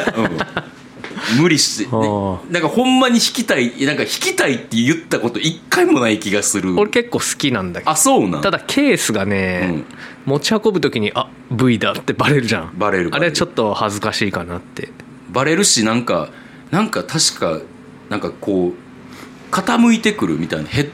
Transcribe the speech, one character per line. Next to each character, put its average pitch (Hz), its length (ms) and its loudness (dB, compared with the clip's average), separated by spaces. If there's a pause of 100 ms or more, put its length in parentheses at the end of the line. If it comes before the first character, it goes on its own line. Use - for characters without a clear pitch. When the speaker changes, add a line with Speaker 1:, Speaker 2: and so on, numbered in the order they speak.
(160)
Speaker 1:
う - 40 0
ん。 226 40 2
Speaker 2:
う 208 60 0
ん。 - 80 -4 (1000)
無 175 80 6
理 147 120 4
し - 240 -2
て、 - 80 -4
Speaker 1:
あ - 20 0
ー。 101 540 0
Speaker 2:
で、 170 60 -4
な 170 40 0
ん 165 40 0
か 156 60 0
ほ 233 160 2
ん 254 140 4
ま 262 100 4
に 233 120 4
弾 - 120 2
き 247 120 -4
た 294 120 0
い、 123 100 2 (200)
な 147 60 2
ん - 40 -4
か 131 60 0
弾 107 40 0
き - 280 -4
た 370 140 2
い 131 80 0
っ - 20 -6
て - 200 -6
言 120 180 4
っ - 20 -4 (100)
た 143 120 0
こ 117 100 0
と 110 80 -6
一 156 220 -4 (100)
回 359 160 4
も 320 140 4
な 117 80 2
い 107 100 2
気 101 140 -4
が 101 100 2
す - 180 0
る。 90 160 0
Speaker 1:
俺 208 140 2
結 240 200 2
構 254 100 -2
好 - 40 -4
き - 280 0
な 104 100 0
ん 90 100 -6
だ 85 100 -8
け - 40 -16
ど。 156 60 4
Speaker 2:
あ、 - 20 -2
そ 262 240 4
う 107 100 4
な 76 120 -2
ん？ - 20 -4
Speaker 1:
た 196 80 2
だ 170 80 0
ケ 269 360 2
ー - 20 4
ス - 160 -2
が 101 120 0
ね、 90 600 0 (420)
Speaker 2:
う 135 40 0
ん。 - 20 0
Speaker 1:
持 147 80 2
ち - 120 0
運 220 200 2
ぶ 180 80 0
時 139 180 2
に、 104 160 0
あ、 127 160 -2 (220)
V 120 260 4
だ 101 140 0
っ - 100 -8
て 117 120 -2
バ 113 160 0
レ 143 100 4
る 117 60 0
じ 110 100 0
ゃ 85 60 -4
ん。 82 140 -14
Speaker 2:
バ 101 140 0
レ 92 140 2
る、 82 60 -2
バ 143 80 -2
レ 170 80 2
る。 - 20 0
Speaker 1:
あ - 20 0
れ - 20 -2
ち - 80 -2
ょ - 40 0
っ - 60 -2
と 107 240 0
恥 104 200 -2
ず 104 60 -8
か 107 120 -2
し - 140 -2
い 98 60 -4
か 95 100 -4
な 85 160 -8
っ - 20 -12
て。 - 280 -12 (420)
Speaker 2:
バ 131 140 -2
レ 156 100 2
る 196 100 2
し、 113 200 2
な 110 80 2
ん 120 140 0
か、 82 240 -2 (400)
な 175 100 0
ん 214 80 0
か 90 160 -4
確 - 340 -2
か、 80 220 -2 (480)
な 101 80 -4
ん 92 40 -6
か 87 100 -6
こ 90 420 -2
う、 - 840 -14
傾 233 380 4
い 220 80 2
て 214 140 0
く 107 120 -2
る 78 120 0
み 82 100 -4
た 82 80 -4
い 78 60 -4
な、 73 40 -8
ヘ 131 140 -2
ッ 147 140 -2